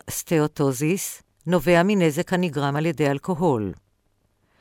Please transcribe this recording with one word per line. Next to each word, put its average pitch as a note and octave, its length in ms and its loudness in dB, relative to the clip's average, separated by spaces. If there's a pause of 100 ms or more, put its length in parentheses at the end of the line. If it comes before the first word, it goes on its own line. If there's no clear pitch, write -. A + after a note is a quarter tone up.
(100)
סטאטוזיס D3+ 1120 -2 (240)
נובע E3+ 380 4
מנזק F3 480 0
הנגרם D3 440 0
על D#3 100 0
ידי D3 240 0
אלכוהול. C#3 640 -2 (880)